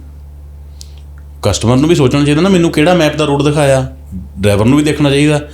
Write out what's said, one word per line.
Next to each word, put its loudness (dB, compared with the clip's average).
ਕਸਟਮਰ 0
ਨੂੰ 2
ਵੀ 4
ਸੋਚਣਾ 2
ਚਾਹੀਦਾ 2
ਨਾ 2
ਮੈਨੂੰ 4
ਕਿਹੜਾ 2
ਮੈਪ 2
ਦਾ -2
ਰੂਟ 0
ਦਿਖਾਇਆ, 0
ਡਰਾਈਵਰ 2
ਨੂੰ 4
ਵੀ 2
ਦੇਖਣਾ 0
ਚਾਹੀਦਾ। 2